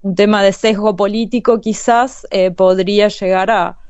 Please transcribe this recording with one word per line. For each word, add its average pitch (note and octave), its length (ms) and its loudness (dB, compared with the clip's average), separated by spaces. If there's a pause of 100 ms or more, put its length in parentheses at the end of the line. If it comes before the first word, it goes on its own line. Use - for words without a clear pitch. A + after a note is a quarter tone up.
un F#3+ 120 -4
tema G#3 280 2
de G3 100 4
sesgo G#3 420 0
político, A3 640 -2
quizás, A#3 720 -2
eh, F#3 220 0
podría F#3+ 560 2
llegar F#3+ 420 -2
a, F#3 300 -2 (100)